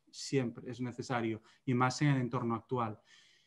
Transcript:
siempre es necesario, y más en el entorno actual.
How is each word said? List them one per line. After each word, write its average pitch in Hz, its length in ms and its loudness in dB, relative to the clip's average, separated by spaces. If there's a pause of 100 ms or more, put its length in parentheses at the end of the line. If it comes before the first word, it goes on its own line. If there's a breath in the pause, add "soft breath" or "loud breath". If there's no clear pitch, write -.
siempre - 640 -2
es 117 80 -10
necesario, 117 600 -2 (240 soft breath)
y 131 80 2
más 127 280 2
en 147 80 6
el 135 120 4
entorno 117 340 0
actual. 110 440 -4 (480 soft breath)